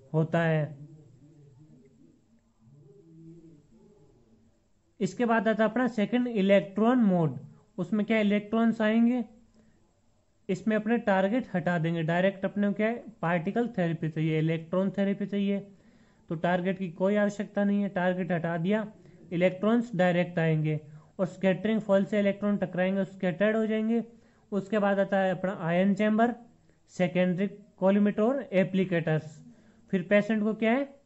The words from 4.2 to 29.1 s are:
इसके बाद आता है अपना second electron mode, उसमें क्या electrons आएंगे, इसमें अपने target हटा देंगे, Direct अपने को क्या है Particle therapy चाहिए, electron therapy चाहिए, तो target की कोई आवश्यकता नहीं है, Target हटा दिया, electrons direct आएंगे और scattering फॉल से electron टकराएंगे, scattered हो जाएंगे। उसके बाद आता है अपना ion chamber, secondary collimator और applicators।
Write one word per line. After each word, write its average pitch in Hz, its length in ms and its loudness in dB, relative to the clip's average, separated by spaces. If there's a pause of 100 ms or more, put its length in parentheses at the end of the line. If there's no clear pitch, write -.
इसके 240 260 -2
बाद 226 220 2
आता 220 160 2
है 214 60 2
अपना 247 200 0
second 247 400 0
electron 202 760 2
mode, 170 320 2 (400)
उसमें 208 280 -2
क्या 226 140 0
electrons 214 640 0
आएंगे, 233 420 2 (1300)
इसमें 214 260 0
अपने 220 240 0
target 202 540 0
हटा 175 260 0
देंगे, 165 240 0
Direct 185 420 0
अपने 202 220 -2
को 202 60 0
क्या 208 140 -2
है 233 160 -4 (180)
Particle 180 480 -2
therapy 165 400 -2
चाहिए, 156 300 0
electron 165 520 0
therapy 196 340 -2
चाहिए, 202 340 -2 (680)
तो 170 80 -4
target 180 400 0
की 190 160 -6
कोई 196 240 0
आवश्यकता 202 460 -2
नहीं 202 180 0
है, 196 100 -2
Target 180 400 -2
हटा 170 280 -2
दिया, 208 260 0 (460)
electrons 185 640 0
direct 175 440 2
आएंगे 156 400 0 (400)
और 190 80 -2
scattering 190 540 0
फॉल 196 240 2
से 208 140 -2
electron 202 380 0
टकराएंगे, 190 480 -2
scattered 190 500 -2
हो 220 120 0
जाएंगे। 220 360 0 (480)
उसके 196 280 -2
बाद 196 200 2
आता 196 200 0
है 190 120 2
अपना 185 300 -4
ion 180 340 2
chamber, 220 380 2 (600)
secondary 180 520 0 (320)
collimator 202 420 2
और 247 320 0
applicators। 180 880 0 (520)